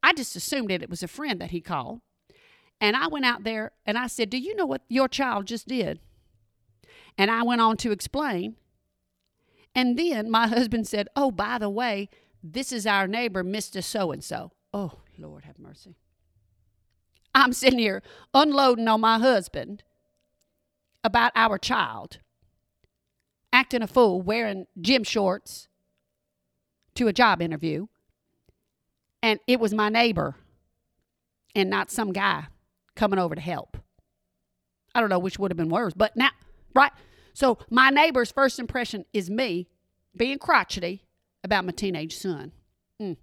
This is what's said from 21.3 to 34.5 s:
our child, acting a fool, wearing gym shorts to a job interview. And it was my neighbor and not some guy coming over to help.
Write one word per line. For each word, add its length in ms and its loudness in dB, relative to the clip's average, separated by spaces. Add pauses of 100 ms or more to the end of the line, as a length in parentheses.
our 240 2
child, 580 -4 (1400)
acting 300 2
a 40 -6
fool, 360 4
wearing 420 -4 (160)
gym 220 4
shorts 640 -4 (1300)
to 120 2
a 60 2
job 260 4
interview. 460 -4 (1400)
And 240 2
it 140 4
was 120 0
my 180 2
neighbor 460 2 (1160)
and 160 2
not 220 -4
some 200 -4
guy 360 -2 (480)
coming 240 2
over 160 -2
to 60 -12
help. 360 -10 (1160)